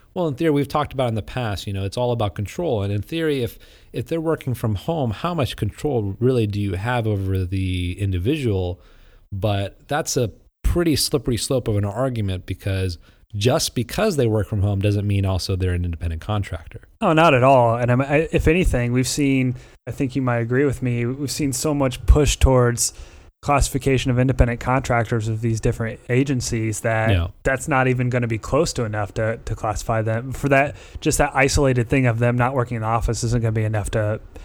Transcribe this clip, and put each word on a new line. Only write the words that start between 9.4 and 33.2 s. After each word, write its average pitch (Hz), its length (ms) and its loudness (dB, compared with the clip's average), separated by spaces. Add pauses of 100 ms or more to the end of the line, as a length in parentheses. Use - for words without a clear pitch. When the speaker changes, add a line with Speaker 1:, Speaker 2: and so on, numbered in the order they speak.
Speaker 1:
that's 151 260 -4
a 127 160 0 (320)
pretty 170 320 2
slippery 123 420 0
slope 127 300 -2
of 110 80 2
an 101 100 2
argument, 104 600 -2
because 95 520 -4 (380)
just 123 400 0
because 185 400 -2
they 131 120 2
work 107 200 0
from 104 140 -2
home 101 180 0
doesn't 101 260 0
mean 98 200 2
also 95 300 -2
they're 92 180 0
an 87 120 0
independent 82 360 -4
contractor. - 600 -6 (200)
Speaker 2:
Oh, 190 120 4
not 160 200 6
at 123 100 4
all. 123 320 6
And 120 160 2
I'm, 123 100 4
I, 147 300 2
if - 160 2
anything, 139 460 2
we've 127 140 2
seen, 131 480 0 (320)
I 123 40 -8
think 127 240 -4
you 139 60 0
might 123 180 0
agree 123 260 2
with 127 160 0
me, 120 240 0
we've 131 260 -4
seen 143 200 -2
so 151 220 -2
much 135 320 -2
push - 320 6
towards 120 560 4 (520)
classification 135 640 0
of 120 80 2
independent 127 420 2
contractors 120 680 0
of 110 140 -4
these 113 200 -2
different 113 380 -2 (100)
agencies 123 720 0
that 113 320 0
Speaker 1:
Yeah. 85 160 2 (160)
Speaker 2:
that's 135 240 -2
not 131 200 2
even 123 220 0
gonna 120 180 0
be 113 120 -2
close 160 340 0
to 123 120 -2
enough 107 280 -4
to, 110 320 -2
to - 100 -6
classify 110 460 -2
them 113 300 -2
for 135 180 -4
that, 139 260 2 (240)
just 151 200 0
that 147 160 2
isolated 135 520 2
thing 135 200 2
of 113 100 2
them 120 180 2
not 123 200 2
working 120 220 -2
in 110 40 -4
the 110 60 -2
office 113 360 0